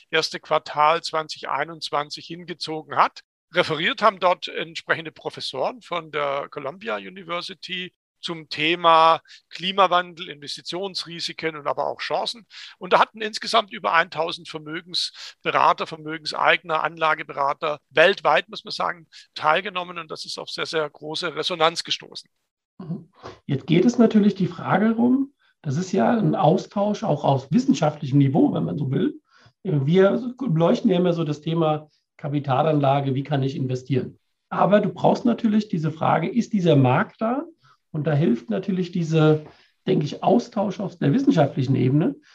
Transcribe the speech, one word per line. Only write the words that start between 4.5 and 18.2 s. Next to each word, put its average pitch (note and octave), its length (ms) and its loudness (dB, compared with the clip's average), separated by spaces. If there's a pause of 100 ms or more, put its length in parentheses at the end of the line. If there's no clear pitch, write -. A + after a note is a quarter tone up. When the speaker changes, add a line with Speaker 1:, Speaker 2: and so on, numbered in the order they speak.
Speaker 1:
Professoren D3+ 720 -6
von E3 300 -8
der C#3+ 400 -4
Columbia F#3 460 -8
University F#3 1000 -10 (260)
zum D#3+ 300 -10
Thema E3 720 4 (260)
Klimawandel, F3+ 800 0
Investitionsrisiken D#3+ 1300 -8
und C#3+ 100 -8
aber C#3+ 200 -2
auch C3 160 -6
Chancen. G3 440 -6 (300)
Und F#3 160 -4
da G#3+ 60 6
hatten G#3+ 240 0
insgesamt G#3+ 500 -4
über F#3+ 220 -4
eintausend E3 560 -2
Vermögensberater, D#3+ 1400 -2
Vermögenseigner, D#3+ 1000 -2
Anlageberater D3+ 1040 -2
weltweit, E3+ 600 2